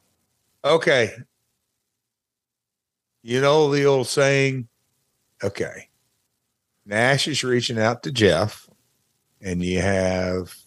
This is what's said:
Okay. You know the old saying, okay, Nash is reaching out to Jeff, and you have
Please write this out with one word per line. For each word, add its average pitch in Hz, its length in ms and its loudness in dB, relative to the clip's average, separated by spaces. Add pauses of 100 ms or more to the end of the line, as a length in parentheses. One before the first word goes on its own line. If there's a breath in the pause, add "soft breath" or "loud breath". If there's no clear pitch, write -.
(640)
Okay. 143 500 2 (2000)
You 120 180 -2
know 147 300 2
the 143 140 0
old 135 240 2
saying, 135 580 0 (760)
okay, - 460 -8 (960)
Nash 120 440 0
is 139 160 -4
reaching 123 340 -2
out 113 240 0
to 160 80 -8
Jeff, 104 580 2 (720)
and 90 220 -6
you 90 180 -2
have 92 760 -2 (100)